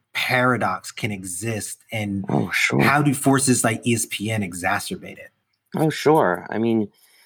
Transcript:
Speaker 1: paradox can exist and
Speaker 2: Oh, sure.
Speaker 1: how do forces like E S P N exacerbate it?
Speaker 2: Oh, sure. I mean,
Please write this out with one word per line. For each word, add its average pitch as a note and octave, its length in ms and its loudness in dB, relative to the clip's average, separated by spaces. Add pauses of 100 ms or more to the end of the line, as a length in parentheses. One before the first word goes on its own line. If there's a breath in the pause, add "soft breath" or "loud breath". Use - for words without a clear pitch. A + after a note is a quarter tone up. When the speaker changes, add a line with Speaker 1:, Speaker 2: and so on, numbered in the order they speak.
(120)
Speaker 1:
paradox B2 800 0
can - 180 -6
exist G2 800 -8
and G2+ 380 -4
Speaker 2:
Oh, - 240 0
sure. - 280 2
Speaker 1:
how C#3+ 220 4
do C#3+ 100 4
forces B2+ 520 4
like A2 200 0
E A#2+ 100 2
S G#2 140 -2
P G#2 220 -6
N A2 120 -2
exacerbate F#2 760 -6
it? - 140 -20 (440)
Speaker 2:
Oh, D3+ 140 2
sure. B2 600 2
I - 80 -4
mean, A2+ 300 2 (380 soft breath)